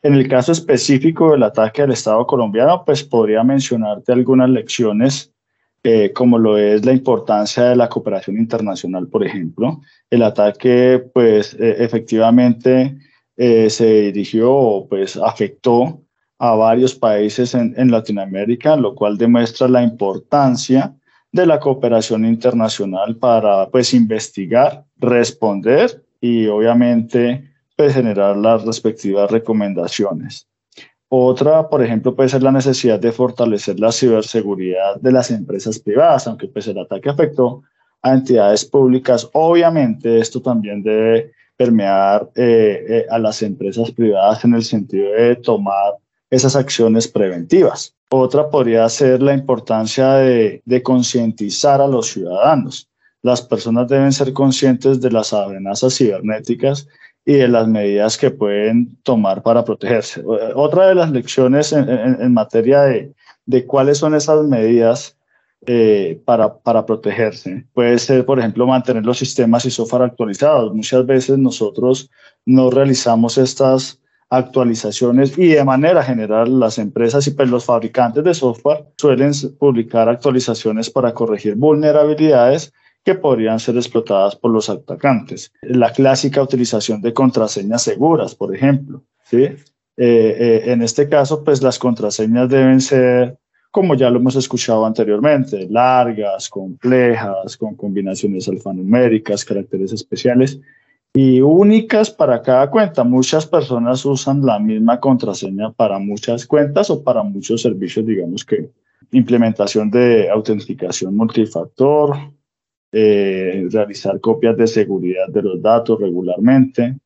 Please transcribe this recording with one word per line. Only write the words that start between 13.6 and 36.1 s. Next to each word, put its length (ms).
se 340
dirigió 500
o, 340
pues, 300
afectó 840
a 160
varios 400
países 580
en, 240
en 140
Latinoamérica, 840
lo 180
cual 220
demuestra 500
la 160
importancia 1120
de 140
la 140
cooperación 680
internacional 920
para, 520
pues, 240
investigar, 920
responder 1080
y, 280
obviamente, 1040
pues, 180
generar 420
las 300
respectivas 640
recomendaciones. 1160
Otra, 600
por 140
ejemplo, 320
puede 120
ser 160
la 80
necesidad 480
de 140
fortalecer 640
la 140
ciberseguridad 1080
de 120
las 200
empresas 480
privadas, 480